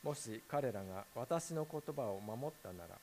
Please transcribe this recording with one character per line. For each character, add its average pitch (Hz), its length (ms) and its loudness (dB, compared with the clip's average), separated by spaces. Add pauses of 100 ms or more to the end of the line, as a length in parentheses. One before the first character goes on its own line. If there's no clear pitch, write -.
も 151 100 4
し 113 340 -2
彼 139 240 4
ら 101 120 0
が 95 200 -2 (120)
私 165 380 2
の 156 160 2
言 156 120 -2 (140)
葉 143 80 2
を 98 160 2
守 110 280 -2
っ - 160 -6
た 95 100 -6
な 87 140 -8
ら 87 160 -10